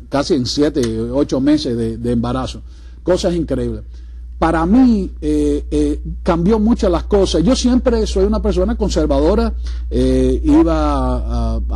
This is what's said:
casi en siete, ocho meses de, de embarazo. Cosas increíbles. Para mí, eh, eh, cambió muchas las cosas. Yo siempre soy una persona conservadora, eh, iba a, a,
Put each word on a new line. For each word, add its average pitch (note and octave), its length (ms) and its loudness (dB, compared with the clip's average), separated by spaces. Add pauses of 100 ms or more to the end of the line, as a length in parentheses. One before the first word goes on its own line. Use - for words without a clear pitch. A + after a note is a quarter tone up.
casi C#3 260 0
en B2+ 120 0
siete, C#3+ 540 0 (100)
ocho C#3+ 280 0
meses D3 380 0
de, A2+ 220 -4
de A#2 140 -2
embarazo. A#2+ 500 -4 (400)
Cosas F3+ 320 0
increíbles. B2 480 -4 (560)
Para E3 260 2
mí, A3 460 4 (100)
eh, D3 500 0
eh, D3 320 0 (200)
cambió F3+ 360 2
muchas G#3+ 320 2
las - 140 0
cosas. F#3+ 380 2
Yo A#3 120 4
siempre A#3+ 520 2
soy F#3+ 180 0
una G#3+ 160 0
persona F#3+ 360 0
conservadora, F3 760 0 (380)
eh, C3 520 2
iba D3+ 760 2
a, A#2 380 -2
a, A2+ 40 -2 (160)